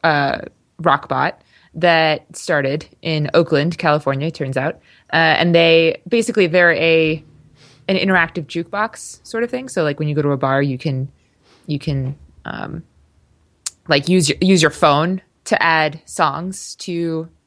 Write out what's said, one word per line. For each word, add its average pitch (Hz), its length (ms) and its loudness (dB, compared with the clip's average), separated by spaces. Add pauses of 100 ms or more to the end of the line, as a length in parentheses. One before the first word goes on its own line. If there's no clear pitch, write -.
uh, 143 360 0 (420)
Rockbot 143 540 0 (360)
that 160 640 0
started 147 500 -2 (140)
in 156 320 -2
Oakland, 160 460 0
California, 147 480 0
it 160 80 -6
turns 135 240 -6
out. 147 160 -4 (360)
Uh, 151 60 -2 (240)
and 170 140 2
they, 165 520 4
basically, 226 400 0
they're 170 280 4
a, 160 500 2 (640)
an 190 80 2
interactive 180 480 0
jukebox - 840 -8
sort 226 160 -6
of 240 80 -4
thing. 254 200 -8
So, 165 140 -2
like, 147 140 -2
when 151 80 -4
you 147 80 -2
go 151 60 0
to 143 120 0
a 139 40 0
bar, 135 260 0
you 139 140 -2
can, 135 340 -4 (560)
you 147 120 -6
can, 135 360 -4 (300)
um, - 380 -10 (1040)
like, 147 200 2
use 180 200 4
your, - 120 -2
use 185 220 4
your 151 80 4
phone 160 500 2 (240)
to - 180 0
add 160 420 2
songs 170 720 -6
to 170 520 -6 (180)